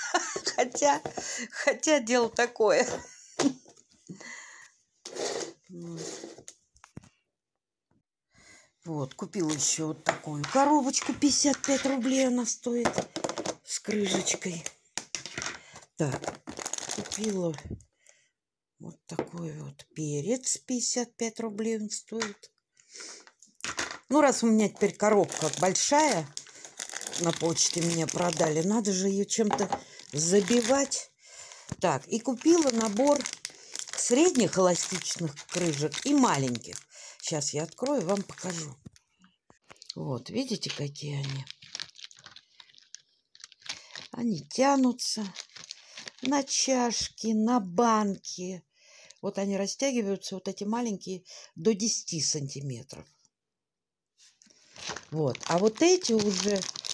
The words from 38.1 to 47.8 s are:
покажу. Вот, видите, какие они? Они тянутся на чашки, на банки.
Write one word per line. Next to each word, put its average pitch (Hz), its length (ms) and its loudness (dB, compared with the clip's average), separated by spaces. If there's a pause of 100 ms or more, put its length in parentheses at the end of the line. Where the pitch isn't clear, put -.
покажу. 165 520 -10 (1200)
Вот, 151 360 -8
видите, 233 400 -4
какие 143 460 -8
они? 135 280 -6 (2750)
Они 226 300 -4
тянутся 254 840 2 (1000)
на 277 200 0
чашки, 247 840 0
на 226 320 4
банки. 190 1040 0 (560)